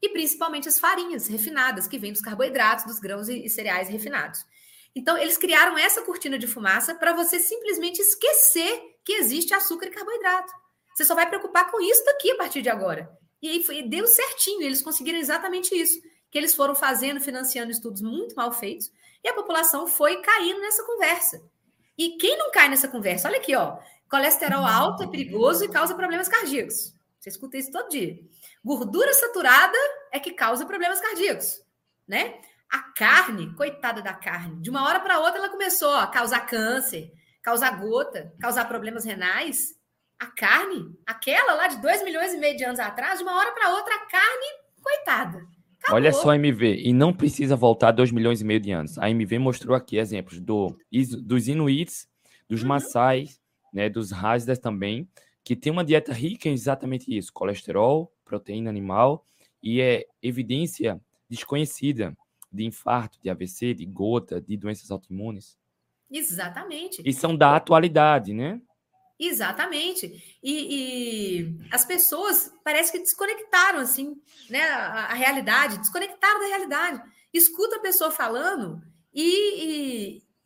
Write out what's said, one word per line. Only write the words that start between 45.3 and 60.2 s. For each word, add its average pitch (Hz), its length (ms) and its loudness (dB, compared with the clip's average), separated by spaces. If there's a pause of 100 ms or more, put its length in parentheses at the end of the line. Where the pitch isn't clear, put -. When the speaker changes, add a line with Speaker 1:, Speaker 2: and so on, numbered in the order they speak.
Speaker 1:
acabou. - 180 2
Speaker 2:
Olha 143 160 6
só 143 160 4
a 147 60 8
M 147 160 4
V, 110 260 4
e 123 160 2
não 151 200 6
precisa 143 440 2
voltar 113 340 6
dois 123 180 6
milhões 113 300 2
e 107 60 -4
meio 107 160 2
de 101 100 -4
anos. 80 260 -4
A 107 120 0
M 113 160 2
V 117 140 0
mostrou 127 360 2
aqui 123 220 -2
exemplos 95 420 -4
do, 95 400 -2 (100)
is-, 120 320 0
dos 120 280 0
inuits, 151 580 0 (400)
dos 110 140 -4
Speaker 1:
Uhum. 131 80 -2
Speaker 2:
maçais, 131 720 0 (320)
né, 101 160 0
dos 104 240 -6
Hasdas 117 460 0
também, 110 500 -6 (340)
que 123 140 -2
tem 151 160 -2
uma 175 100 0
dieta 151 300 2
rica 156 340 -4
em 147 60 0
exatamente 127 640 -4
isso, - 160 -8
colesterol, 107 800 0 (100)
proteína 107 460 -8
animal, 107 560 2 (360)
e 120 200 0
é 123 240 2 (160)